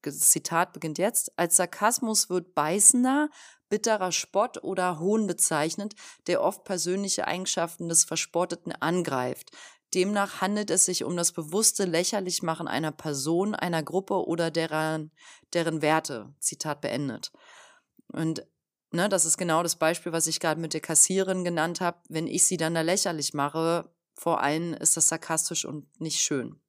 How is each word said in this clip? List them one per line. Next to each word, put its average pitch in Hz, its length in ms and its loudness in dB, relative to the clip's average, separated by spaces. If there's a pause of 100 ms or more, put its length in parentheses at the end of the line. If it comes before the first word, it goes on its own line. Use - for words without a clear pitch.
das - 300 2
Zitat 170 420 0
beginnt 156 240 -6
jetzt. 202 400 0
Als 170 200 4
Sarkasmus 208 720 0
wird 180 260 -4
beißender, 247 760 4 (400)
bitterer 208 420 0
Spott - 520 -2
oder 180 360 -2
Hohn 208 280 2
bezeichnet, 165 680 0 (340)
der 175 140 2
oft 175 220 0
persönliche 185 640 -2
Eigenschaften 170 640 -2
des 165 160 6
Verspotteten 170 680 -2
angreift. 151 760 -2 (420)
Demnach 196 480 0
handelt 202 280 0
es 190 160 4
sich 180 180 -2
um 170 120 -2
das 170 160 0
bewusste 190 540 0
Lächerlichmachen 175 840 -2
einer 151 240 -2
Person, 160 640 -2
einer 165 280 -2
Gruppe 190 440 -2
oder 165 240 0
deren, 156 600 -2 (420)
deren 165 280 0
Werte. 151 580 0
Zitat - 420 -6
beendet. 131 500 -4 (800)
Und, 160 340 -2 (460)
ne, 180 180 0
das 185 160 2
ist 156 120 0
genau 170 260 2
das 170 140 -2
Beispiel, 165 340 0
was 165 160 0
ich 160 120 -2
gerade 160 200 0
mit 160 140 -6
der 156 80 -4
Kassiererin 185 640 2
genannt 170 380 -2
hab. 175 280 -2
Wenn 160 180 -2
ich - 180 2
sie 185 120 0
dann 160 160 0
da 165 80 2
lächerlich 165 520 0
mache, 160 560 0 (240)
vor - 280 -2
allen 160 320 0
ist - 240 0
das 160 100 2
sarkastisch 160 580 -2
und 151 220 -10 (140)
nicht 160 180 -4
schön. 123 500 -2